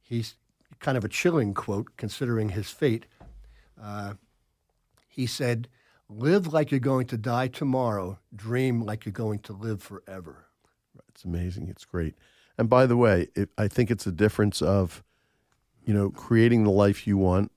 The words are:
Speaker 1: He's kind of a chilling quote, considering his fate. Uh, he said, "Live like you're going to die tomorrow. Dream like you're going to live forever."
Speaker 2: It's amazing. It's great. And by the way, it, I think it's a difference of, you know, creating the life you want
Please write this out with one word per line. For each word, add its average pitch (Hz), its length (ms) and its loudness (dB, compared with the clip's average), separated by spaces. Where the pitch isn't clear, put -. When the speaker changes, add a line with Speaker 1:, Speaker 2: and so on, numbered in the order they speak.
Speaker 1:
He's 117 360 -6
kind 131 180 -2
of 101 80 -2
a 107 40 -4
chilling 131 460 0
quote, 104 420 -6
considering 110 540 -4
his 98 200 -6
fate. 117 360 -2
Uh, 104 320 -10
he 127 180 -6
said, 120 400 -4
"Live 156 440 0
like 156 180 0
you're 139 80 0
going 127 300 0
to 123 100 -6
die 123 300 -2
tomorrow. 117 720 -2
Dream 120 480 -2
like 107 200 -8
you're 104 80 -8
going 107 280 -4
to - 120 -18
live 104 300 -8
forever." 95 640 -18
Speaker 2:
It's - 160 -20
amazing. 87 440 -6
It's - 160 -16
great. 82 300 -6
And 113 120 0
by 127 180 6
the 120 100 4
way, 104 380 4
it, 98 240 -2
I 104 100 0
think 117 220 0
it's 107 160 -2
a 95 60 -4
difference 104 500 2
of, 92 400 0
you 110 80 0
know, 101 180 2
creating 117 540 4
the 104 60 6
life 101 360 4
you 101 120 2
want 95 380 2